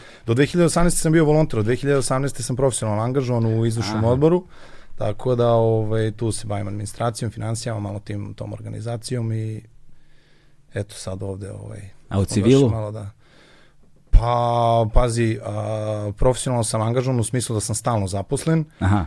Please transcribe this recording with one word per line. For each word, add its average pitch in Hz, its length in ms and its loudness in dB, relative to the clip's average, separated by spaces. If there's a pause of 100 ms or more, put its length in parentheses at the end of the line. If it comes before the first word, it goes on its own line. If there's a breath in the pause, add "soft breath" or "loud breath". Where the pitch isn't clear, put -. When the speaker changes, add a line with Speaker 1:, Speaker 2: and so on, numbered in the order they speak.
(260 loud breath)
Speaker 1:
Do 117 80 2
dve 139 120 4
hiljade 175 200 4
osamnaeste - 340 4
sam 160 120 4
bio 160 120 6
volonter, 151 340 4
od 107 60 2
dve 120 120 2
hiljade 139 220 0
osamnaeste 131 440 -2
sam 120 140 -4
profesionalno 113 460 0
angažovan 123 440 0
u 113 200 2
izvršnom 113 300 -2
Speaker 2:
Aha. 110 120 2
Speaker 1:
odboru, 160 360 4 (520 soft breath)
tako 110 380 -2
da, 120 140 2
ovaj, 110 640 2
tu 107 220 -2
se - 140 -8
bavim 101 220 -4
administracijom, 107 600 -6
financijama, 113 500 -6
malo 101 200 -6
tim, 104 340 -8
tom 104 180 -10
organizacijom 110 800 -6
i 110 300 -6 (1120)
eto 104 200 -8
sad 95 280 -10
ovde, 98 300 -8
ovaj, 104 280 -14 (280)
Speaker 2:
A 98 100 -2
u - 20 4
Speaker 1:
baš 95 80 2
Speaker 2:
civilu? 120 420 4
Speaker 1:
malo 107 200 -4
da. 104 200 -10 (1000 soft breath)
Pa, 120 200 8 (600)
pazi, 117 540 2
a, 107 680 -6
profesionalno 123 520 0
sam 110 180 -2
angažovan 123 380 0
u 107 40 2
smislu 120 300 -4
da 107 60 0
sam 107 140 -4
stalno 107 320 -2
zaposlen. 143 580 -2 (140 soft breath)
Speaker 2:
Aha. 95 280 2